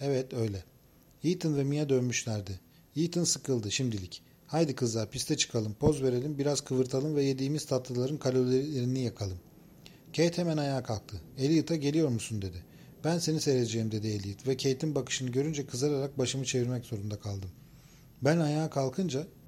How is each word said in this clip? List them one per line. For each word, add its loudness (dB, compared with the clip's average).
"Evet, -2
öyle." -2
Ethan 2
ve 2
Mia 0
dönmüşlerdi. 0
Ethan 0
sıkıldı 0
şimdilik. -2
"Haydi 0
kızlar, -2
piste -2
çıkalım, -2
poz 2
verelim, 0
biraz 0
kıvırtalım 0
ve 4
yediğimiz 0
tatlıların -2
kalorilerini 2
yakalım." -2
Kate 4
hemen 0
ayağa 0
kalktı. -6
"Elliot'a 4
geliyor 2
musun?" -2
dedi. -8
"Ben 2
seni 2
seyredeceğim." 2
dedi -2
Elliot -4
ve 2
Kate'in 0
bakışını -2
görünce 0
kızararak -2
başımı 0
çevirmek 0
zorunda -6
kaldım. -6
Ben 4
ayağa 2
kalkınca 0